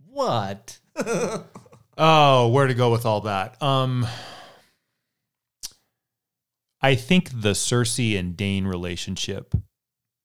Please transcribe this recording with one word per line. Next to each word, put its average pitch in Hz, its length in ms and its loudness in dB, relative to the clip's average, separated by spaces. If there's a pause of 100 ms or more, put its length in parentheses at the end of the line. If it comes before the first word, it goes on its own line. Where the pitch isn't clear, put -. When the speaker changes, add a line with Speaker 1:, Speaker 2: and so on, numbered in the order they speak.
Speaker 1:
What? 131 720 -4 (160)
<laughs> 226 500 -4 (520)
Speaker 2:
Oh, 147 520 6
where 135 180 4
to 131 80 0
go 120 160 2
with 117 160 0
all 107 140 0
that? 104 420 -6
Um, 131 420 0 (2750)
I 135 160 4
think 180 340 2
the 107 220 0
Cersei 117 680 0
and 87 180 -6
Dane 98 300 -2
relationship, 90 880 -8 (720)